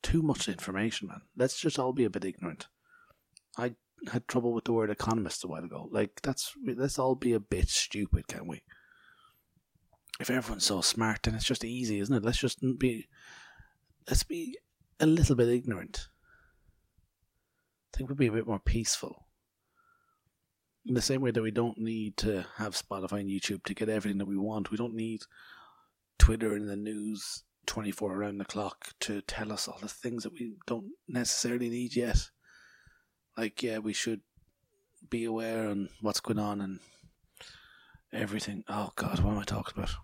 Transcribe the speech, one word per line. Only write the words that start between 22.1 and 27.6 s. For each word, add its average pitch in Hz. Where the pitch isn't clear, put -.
to 98
have 107
Spotify 98
and 98
YouTube 98
to 98
get 107
everything 104
that 98
we 98
want. 104
We 107
don't 117
need 113
Twitter 110
and 104
the 101
news 104